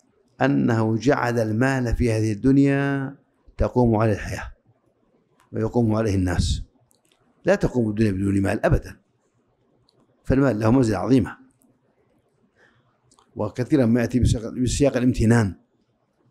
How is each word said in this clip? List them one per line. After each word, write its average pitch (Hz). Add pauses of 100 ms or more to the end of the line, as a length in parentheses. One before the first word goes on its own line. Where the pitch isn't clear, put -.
(420)
أنه 120
جعل 120
المال 120
في 120
هذه 110
الدنيا 139 (420)
تقوم 113
عليه 110
الحياة - (1000)
ويقوم 110
عليه 110
الناس، 90 (840)
لا 190
تقوم 127
الدنيا 107
بدون 98
مال 98
أبدا، - (1200)
فالمال 131
له 113
منزلة 117
عظيمة، 110 (2000)
وكثيرا 120
ما 117
يأتي 117
بسياق، 117
بسياق 123
الامتنان: 113 (760)